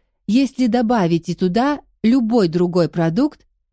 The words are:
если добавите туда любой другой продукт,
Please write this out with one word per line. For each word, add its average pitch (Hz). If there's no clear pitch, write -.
если 254
добавите 208
туда 226
любой 226
другой 175
продукт, 175